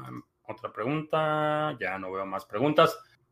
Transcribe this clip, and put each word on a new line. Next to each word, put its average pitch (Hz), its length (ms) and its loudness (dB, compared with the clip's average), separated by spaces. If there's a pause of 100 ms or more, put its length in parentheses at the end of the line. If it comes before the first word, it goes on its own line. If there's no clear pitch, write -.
(460)
otra 107 240 -8
pregunta. 151 1080 0
Ya 92 180 -2
no 95 140 -6
veo 95 140 -4
más 95 180 -6
preguntas. 151 540 4 (340)